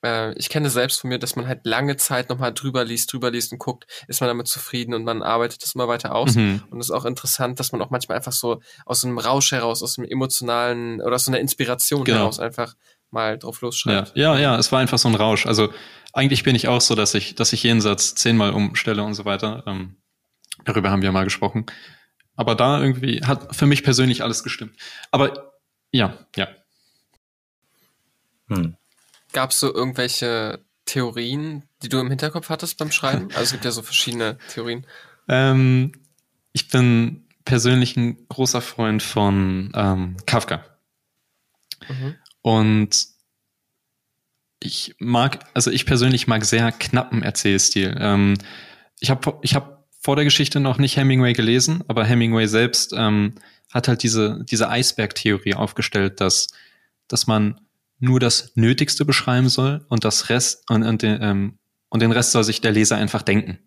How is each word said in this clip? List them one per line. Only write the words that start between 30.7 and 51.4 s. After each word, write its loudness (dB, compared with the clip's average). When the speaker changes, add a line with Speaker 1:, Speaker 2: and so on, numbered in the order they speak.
Speaker 1:
Theorien, -4
die -12
du 0
im -2
Hinterkopf -4
hattest -8
beim -4
Schreiben? -2
Speaker 2:
<laughs> -14
Speaker 1:
Also -2
es 0
gibt -8
ja -2
so -8
verschiedene -4
Theorien. -8
Speaker 2:
Ähm, 4
ich -4
bin 2
persönlich 2
ein -2
großer -2
Freund -2
von, 0
ähm, 0
Kafka. -2
Speaker 1:
Mhm. -8
Speaker 2:
Und 2
ich -10
mag, 0
also 0
ich -2
persönlich 2
mag 2
sehr 2
knappen -2
Erzählstil. 2
Ähm, 4
ich -2
hab, 0
ich 2
hab -6
vor 2
der 4
Geschichte 4
noch 2
nicht 2
Hemingway 4
gelesen, 2